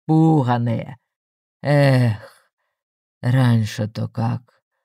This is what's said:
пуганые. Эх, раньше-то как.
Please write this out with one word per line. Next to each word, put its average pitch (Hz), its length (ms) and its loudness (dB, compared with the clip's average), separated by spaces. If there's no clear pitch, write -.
пуганые. 123 920 0
Эх, 135 880 0
раньше-то 117 840 -2
как. 117 560 -8